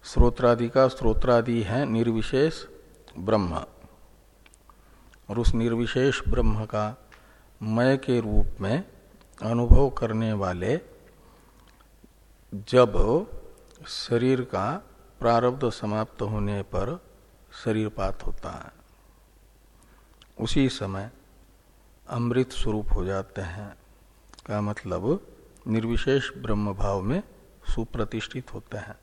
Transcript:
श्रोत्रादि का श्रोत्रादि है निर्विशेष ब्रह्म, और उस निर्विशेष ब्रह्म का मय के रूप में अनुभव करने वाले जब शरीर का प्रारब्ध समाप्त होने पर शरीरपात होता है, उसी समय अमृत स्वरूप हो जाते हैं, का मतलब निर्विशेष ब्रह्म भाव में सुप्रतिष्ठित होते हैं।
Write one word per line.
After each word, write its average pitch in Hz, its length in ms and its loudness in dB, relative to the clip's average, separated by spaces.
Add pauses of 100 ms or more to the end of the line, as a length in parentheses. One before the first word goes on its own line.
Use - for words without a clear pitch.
श्रोत्रादि 120 640 4
का 131 200 4
श्रोत्रादि 117 720 4
है 123 240 -2
निर्विशेष 113 760 0 (540)
ब्रह्म, 95 460 0 (1600)
और 104 100 -4
उस 117 160 4
निर्विशेष 117 720 0
ब्रह्म 110 360 2
का 107 320 -4 (640)
मय 120 360 2
के 127 240 0
रूप 107 400 4
में 120 240 -2 (580)
अनुभव 120 480 0
करने 110 420 -4
वाले 98 480 -4 (1700)
जब 107 460 4 (920)
शरीर 123 560 0
का 95 260 -4 (500)
प्रारब्ध 123 500 2
समाप्त 107 520 -6
होने 104 400 -2
पर 101 320 -2 (680)
शरीरपात 107 640 -2
होता - 240 -4
है, - 220 -14 (1700)
उसी 127 280 2
समय 98 420 -6 (1000)
अमृत 120 440 -2
स्वरूप - 400 0
हो 92 120 2
जाते 95 360 -6
हैं, 92 300 -10 (760)
का 104 140 -4
मतलब 104 680 -4 (400)
निर्विशेष 117 680 0
ब्रह्म 104 380 -2
भाव 98 280 0
में 143 200 -2 (440)
सुप्रतिष्ठित 113 880 -4
होते 104 240 -12
हैं। 104 240 -14